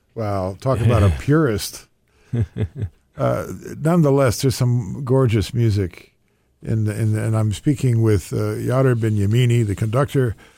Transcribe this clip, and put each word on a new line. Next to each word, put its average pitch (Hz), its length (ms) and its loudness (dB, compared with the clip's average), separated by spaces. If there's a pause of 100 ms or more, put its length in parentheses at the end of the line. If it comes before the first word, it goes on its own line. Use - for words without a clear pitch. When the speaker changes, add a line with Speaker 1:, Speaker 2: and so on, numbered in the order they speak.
(160)
Speaker 1:
Wow, 98 440 -4
talk 127 220 -2
about 113 220 4
a 98 60 6
Speaker 2:
<laughs> 73 100 0
Speaker 1:
purist. 143 680 0 (1300)
Uh, 123 300 -2 (320)
nonetheless, 139 640 2
there's 135 140 0
some 123 480 -2
gorgeous 120 500 2
music, 104 600 -2 (480)
in 110 240 -2
the, 107 140 -4
in 110 140 0
the, 107 100 -2
and 110 120 -2
I'm 107 180 0
speaking 127 480 0
with, 107 320 2
uh, 107 240 -2
Yader 123 380 2
Binyamini, 113 720 2
the 101 100 -2
conductor 123 600 0 (220)